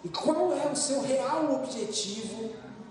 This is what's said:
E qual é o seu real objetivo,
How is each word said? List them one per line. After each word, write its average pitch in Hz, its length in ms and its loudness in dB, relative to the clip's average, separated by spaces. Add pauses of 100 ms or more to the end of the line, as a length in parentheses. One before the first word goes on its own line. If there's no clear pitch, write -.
E 170 60 -6
qual 330 440 4
é 285 180 2
o 262 40 -2
seu 269 260 2
real 269 540 2
objetivo, 220 960 -4 (400)